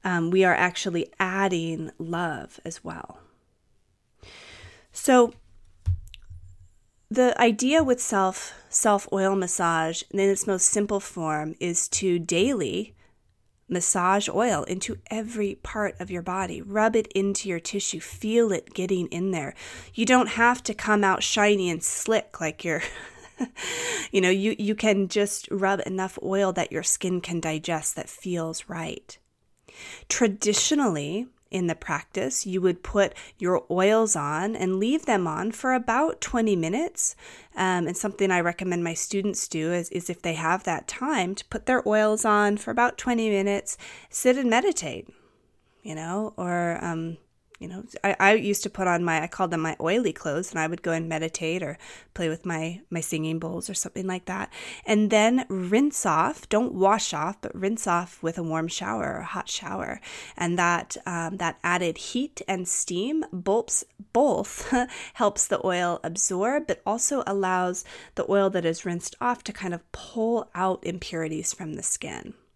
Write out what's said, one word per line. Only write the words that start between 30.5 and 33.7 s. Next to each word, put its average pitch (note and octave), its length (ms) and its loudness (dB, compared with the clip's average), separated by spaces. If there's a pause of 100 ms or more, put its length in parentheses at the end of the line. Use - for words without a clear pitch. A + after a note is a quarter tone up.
in F3+ 160 0
the E3 80 0
practice, - 720 -4
you F#3 140 0
would F3+ 220 2
put - 320 2 (240)
your F3+ 320 2